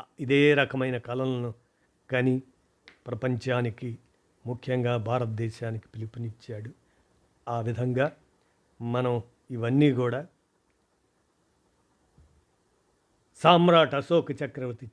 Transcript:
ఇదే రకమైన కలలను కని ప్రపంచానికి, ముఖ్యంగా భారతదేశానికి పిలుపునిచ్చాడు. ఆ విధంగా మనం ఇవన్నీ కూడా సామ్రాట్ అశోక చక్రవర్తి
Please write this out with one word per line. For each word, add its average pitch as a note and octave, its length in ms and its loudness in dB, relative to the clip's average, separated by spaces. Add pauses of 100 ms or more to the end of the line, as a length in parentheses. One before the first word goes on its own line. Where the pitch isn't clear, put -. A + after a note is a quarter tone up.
(200)
ఇదే C#3+ 340 6
రకమైన C3 440 0
కలలను B2 560 -4 (560)
కని B2+ 320 2 (640)
ప్రపంచానికి, A#2+ 920 -4 (480)
ముఖ్యంగా B2 500 -2
భారతదేశానికి A2+ 920 -4
పిలుపునిచ్చాడు. A2+ 800 -12 (800)
ఆ A#2 120 -2
విధంగా B2 520 -2 (680)
మనం A#2+ 420 -2 (280)
ఇవన్నీ C3 420 4
కూడా B2 340 -2 (3000)
సామ్రాట్ E3+ 580 6
అశోక D3+ 380 0
చక్రవర్తి B2 600 -8